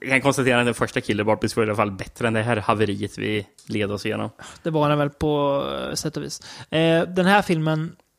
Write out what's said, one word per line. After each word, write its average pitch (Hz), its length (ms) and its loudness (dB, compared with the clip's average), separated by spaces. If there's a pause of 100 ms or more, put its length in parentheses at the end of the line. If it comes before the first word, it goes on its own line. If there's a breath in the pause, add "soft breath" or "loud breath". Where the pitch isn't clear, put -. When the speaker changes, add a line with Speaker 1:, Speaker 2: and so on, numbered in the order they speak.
Speaker 1:
Jag 131 100 -4
kan 131 100 4
konstatera 127 400 4
att 120 60 2
den 117 80 2
första 120 260 -2
Killer 104 240 0
Barbies 107 320 0
var 117 80 4
i - 20 0
alla 107 100 -2
fall 107 140 0
bättre 98 380 -6
än 113 60 0
det 110 80 0
här 117 140 0
haveriet 104 600 -2
vi 104 280 -4 (200)
led 104 240 -2
oss 101 160 -6
igenom. 107 240 -4 (320 loud breath)
Speaker 2:
Det 170 80 -4
var 151 180 2
den 147 100 2
väl 143 120 0
på, 143 540 0 (240)
eh, 143 60 -6
sätt 151 220 -6
och 147 60 -6
vis. 143 180 -10 (300 loud breath)
Eh, 165 380 4
den 180 180 0
här 202 160 6
filmen, 156 540 -2 (220)